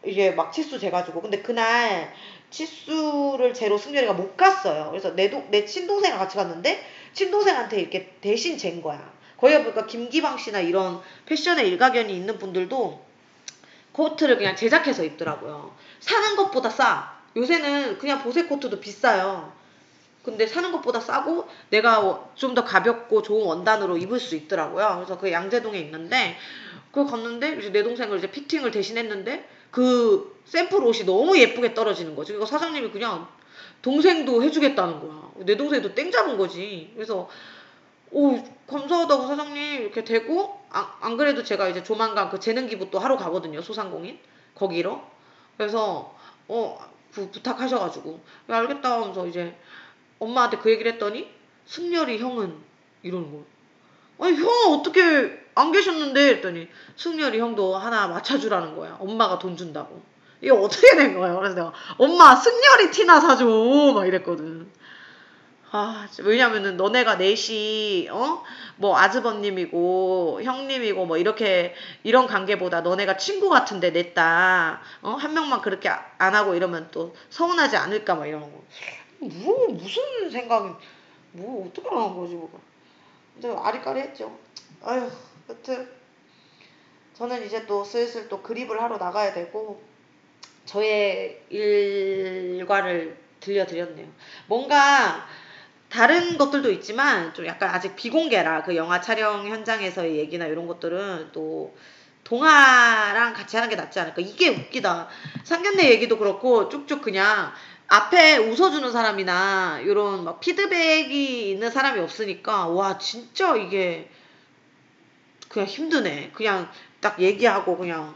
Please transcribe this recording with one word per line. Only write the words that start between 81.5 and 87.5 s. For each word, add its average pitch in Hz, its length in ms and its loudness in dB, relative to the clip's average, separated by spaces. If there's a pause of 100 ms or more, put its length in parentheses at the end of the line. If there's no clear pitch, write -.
어떻게 415 200 -12
하는 226 300 -2
거지, 175 180 -10
뭐. 165 160 -14 (840)
근데 233 240 -10
아리까리했죠. 226 800 -6 (460)
아휴, 240 260 -4 (400)
여튼 254 400 -12 (1300)
저는 240 300 -8
이제 214 200 -8